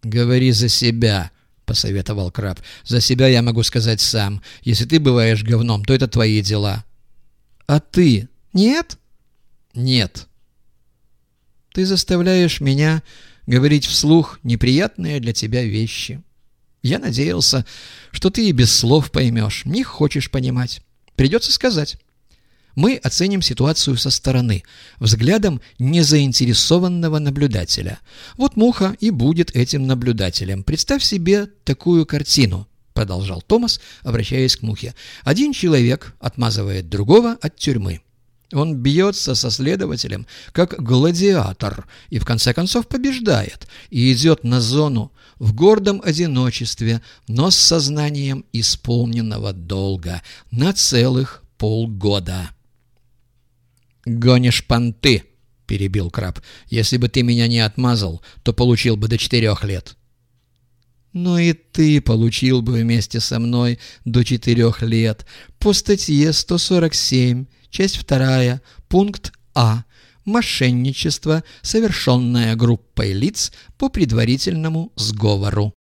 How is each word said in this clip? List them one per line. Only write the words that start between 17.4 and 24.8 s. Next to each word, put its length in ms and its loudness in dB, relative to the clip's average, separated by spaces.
что 200 -2
ты 180 0
и 20 2
без 240 4
слов 360 2
поймешь. 540 -2
Не 180 -2
хочешь 480 -4
понимать. 500 -6
Придется 360 2
сказать. 480 -2
Мы 160 4
оценим 460 -2
ситуацию 560 0
со 120 -4
стороны, 540 0